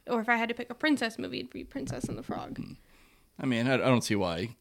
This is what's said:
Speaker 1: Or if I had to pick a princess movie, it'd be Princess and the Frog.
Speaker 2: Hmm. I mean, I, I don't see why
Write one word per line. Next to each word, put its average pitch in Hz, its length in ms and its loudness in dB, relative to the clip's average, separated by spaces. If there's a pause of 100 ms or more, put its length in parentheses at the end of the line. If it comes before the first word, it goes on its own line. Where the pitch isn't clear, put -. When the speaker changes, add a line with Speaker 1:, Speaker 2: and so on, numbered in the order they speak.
Speaker 1:
Or 240 120 0
if 220 80 -2
I 240 80 4
had 226 140 0
to 233 60 -4
pick - 140 -10
a 233 60 -10
princess 247 420 2
movie, - 220 -6
it'd - 120 -8
be - 120 -10
Princess - 400 -6
and - 140 -4
the 120 60 -10
Frog. - 340 -8
Speaker 2:
Hmm. - 160 -10 (680)
I - 40 -2
mean, 120 220 2
I, 135 80 4
I - 20 4
don't 117 260 6
see 113 120 2
why 92 340 0 (120)